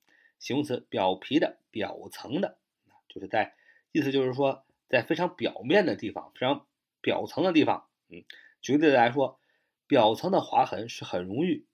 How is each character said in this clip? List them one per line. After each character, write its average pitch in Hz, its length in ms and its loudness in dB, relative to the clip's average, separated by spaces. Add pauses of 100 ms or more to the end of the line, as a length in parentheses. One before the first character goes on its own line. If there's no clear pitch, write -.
(400)
形 - 180 -6
容 147 60 0
词， 123 260 -6
表 95 260 0
皮 131 240 -2
的， - 200 -4 (120)
表 95 260 -8 (140)
层 127 300 -8
的， - 180 -6 (480)
就 - 140 -16
是 95 60 -12
在， - 280 -2 (360)
意 165 100 0
思 139 100 0
就 135 120 0
是 127 100 -2
说， 135 320 -2 (220)
在 127 140 2
非 - 140 -2
常 180 200 -2
表 - 280 -6
面 175 220 4
的 117 100 0
地 101 160 -10
方， - 240 -14
非 - 60 -10
常 131 260 -2 (340)
表 98 240 -2
层 - 180 -4
的 185 100 2
地 151 120 6
方。 95 220 -2 (220)
嗯， 87 140 -20 (380)
举 - 120 -2
个 147 60 4
例 160 60 4
子 147 80 6
来 120 180 6
说， 131 280 -2 (480)
表 113 280 4
层 170 160 -4
的 175 100 2
划 - 240 2
痕 107 240 -8
是 - 160 -12
很 90 200 -6
容 110 200 -2
易 156 280 -2